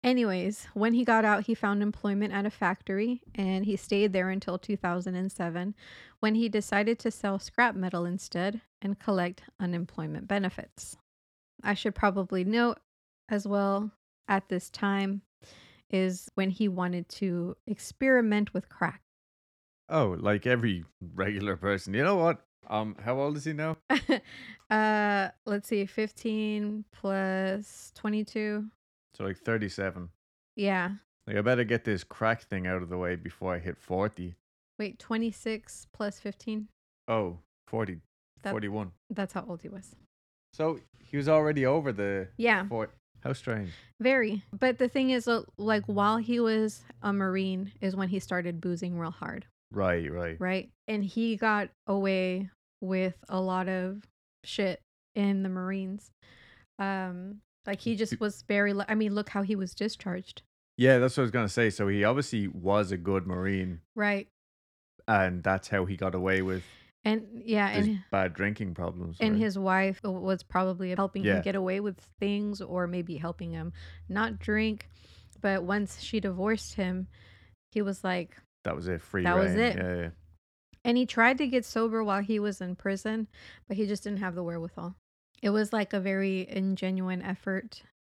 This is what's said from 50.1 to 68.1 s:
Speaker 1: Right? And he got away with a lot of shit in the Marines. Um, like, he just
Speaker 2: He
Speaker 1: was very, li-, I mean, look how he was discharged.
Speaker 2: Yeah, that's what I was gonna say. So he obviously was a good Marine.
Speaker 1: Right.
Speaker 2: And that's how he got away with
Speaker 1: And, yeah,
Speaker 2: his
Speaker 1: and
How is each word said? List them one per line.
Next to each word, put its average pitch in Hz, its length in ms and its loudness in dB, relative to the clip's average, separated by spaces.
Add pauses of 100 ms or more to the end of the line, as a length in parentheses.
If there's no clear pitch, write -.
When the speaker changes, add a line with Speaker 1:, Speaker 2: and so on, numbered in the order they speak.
Speaker 1:
Right? 185 300 -2 (180)
And 214 160 -2
he 226 320 -2
got 208 320 0 (200)
away 190 640 0 (280)
with 185 360 0 (120)
a 185 140 -2
lot 185 260 0
of 190 400 -4 (360)
shit 190 380 -2 (320)
in 196 300 0
the 185 60 -2
Marines. 190 600 -6 (680)
Um, 190 600 -4 (260)
like, 202 120 -4
he 226 160 0
just 214 180 -2
Speaker 2:
He 208 40 -6
Speaker 1:
was 208 300 -4
very, 202 260 4
li-, 202 160 -2
I 214 60 2
mean, 214 180 2
look 208 160 -2
how 202 140 -2
he 202 120 0
was 190 200 -4
discharged. 196 640 -6 (360)
Speaker 2:
Yeah, 127 200 10
that's 127 180 4
what 143 60 2
I 127 40 4
was 110 60 -2
gonna 113 160 0
say. 113 220 4
So 98 180 0
he 101 160 2
obviously 117 440 2
was 92 440 2
a 92 60 -2
good 90 300 0
Marine. 92 540 -2 (140)
Speaker 1:
Right. 208 320 0 (800)
Speaker 2:
And 92 360 2
that's 95 240 0
how 95 180 0
he 98 100 -4
got 92 200 -2
away 95 260 2
with 92 220 -2 (400)
Speaker 1:
And, 220 240 0 (180)
yeah, 208 240 2
Speaker 2:
his 202 180 2
Speaker 1:
and 202 240 0